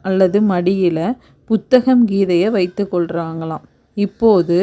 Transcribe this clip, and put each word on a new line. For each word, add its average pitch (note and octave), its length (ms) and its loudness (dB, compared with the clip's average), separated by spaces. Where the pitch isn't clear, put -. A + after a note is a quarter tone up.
அல்லது F#3+ 380 0
மடியில F#3 580 0
புத்தகம் B3 560 2
கீதையை G3 440 0
வைத்து F#3+ 340 -2
கொள்றாங்களாம். E3 800 -6
இப்போது G3 680 0